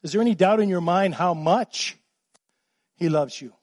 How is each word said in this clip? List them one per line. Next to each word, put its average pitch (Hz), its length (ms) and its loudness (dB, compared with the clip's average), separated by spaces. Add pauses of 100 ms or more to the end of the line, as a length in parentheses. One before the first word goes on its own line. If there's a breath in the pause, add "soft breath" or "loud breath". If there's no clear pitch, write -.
Is 156 80 -8
there 208 100 0
any 233 140 2
doubt 196 240 4
in 202 100 2
your 180 120 0
mind 180 340 0
how 175 180 -2
much 165 640 -2 (960)
he 170 140 -4
loves 147 320 -2
you? 123 220 -16